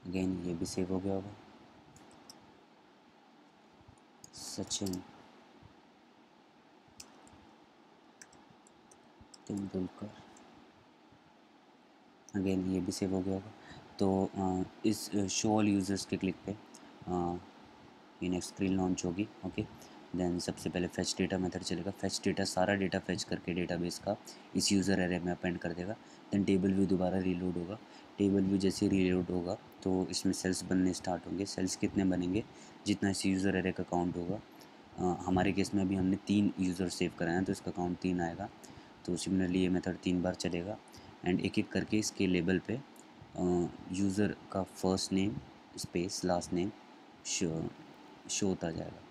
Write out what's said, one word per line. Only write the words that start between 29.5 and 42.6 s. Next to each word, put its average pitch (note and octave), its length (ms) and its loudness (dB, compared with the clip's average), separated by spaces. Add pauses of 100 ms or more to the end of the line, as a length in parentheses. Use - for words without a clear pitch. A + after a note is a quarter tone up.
तो F#2 240 2
इसमें F#2 260 0
cells F#2 300 -2
बनने F#2 300 4
start F2 340 -4
होंगे। F#2 180 -2
Cells F#2 300 -2
कितने G2 300 2
बनेंगे? F#2 380 2 (440)
जितना G2+ 220 2
इस F#2+ 160 -2
user F#2+ 300 4
array F#2 160 2
का F#2 120 -4
count F2+ 340 0
होगा। F2+ 220 -4 (580)
अ, F2 240 0
हमारे F#2 320 2
case F#2+ 200 0
में G2+ 100 2
अभी F#2+ 120 2
हमने F#2+ 200 4
तीन G2+ 440 4
यूजर F#2 300 0
save F2 300 -2
कराए E2+ 160 0
हैं F#2 80 2
तो F#2 80 0
इसका F#2 200 -4
count F2 260 -2
तीन F2+ 240 0
आएगा। F2 280 -4 (560)
तो F2+ 100 -2
similarly F#2 400 0
ये F#2 140 4
method F2+ 280 0
तीन F2+ 240 0
बार F2+ 140 0
चलेगा F2 420 -4 (480)
and F2+ 140 2
एक G2 200 0
एक G2 120 -2
करके G2+ 260 0
इसके G2+ 300 0
label F2+ 320 4